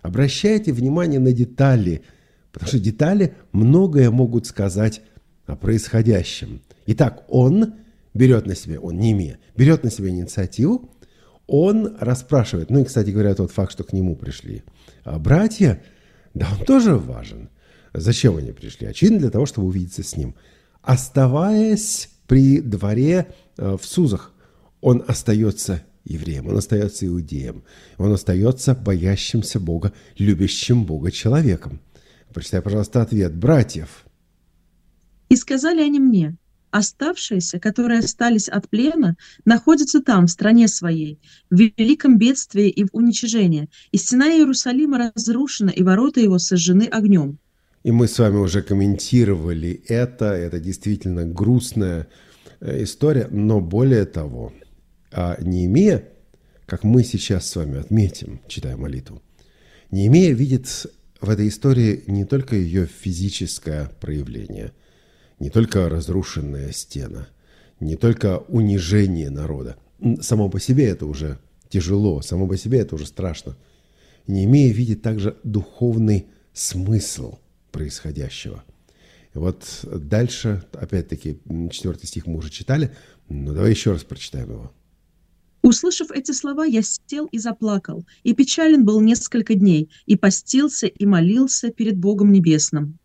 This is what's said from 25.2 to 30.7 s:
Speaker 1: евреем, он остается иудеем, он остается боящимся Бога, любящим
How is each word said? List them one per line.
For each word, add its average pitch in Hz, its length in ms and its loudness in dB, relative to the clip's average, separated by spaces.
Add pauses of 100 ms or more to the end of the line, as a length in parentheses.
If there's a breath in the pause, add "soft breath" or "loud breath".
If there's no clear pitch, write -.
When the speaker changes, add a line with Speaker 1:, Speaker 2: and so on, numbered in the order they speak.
Speaker 1:
евреем, 78 420 -8
он 101 100 -2
остается 104 480 -2
иудеем, 73 580 -8 (360 soft breath)
он 101 140 2
остается 107 600 0
боящимся 98 840 -2
Бога, 82 340 -4 (240 soft breath)
любящим 101 680 0